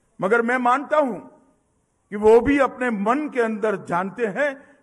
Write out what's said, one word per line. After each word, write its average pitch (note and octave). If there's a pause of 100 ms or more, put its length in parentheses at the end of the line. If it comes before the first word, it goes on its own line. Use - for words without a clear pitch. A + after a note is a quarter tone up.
(200)
मगर A#3
मैं A#3+
मानता C4
हूं A#3+
कि -
वो G#3+
भी C#4
अपने B3+
मन A#3
के A#3
अंदर G#3+ (100)
जानते F#3+
हैं C4+ (280)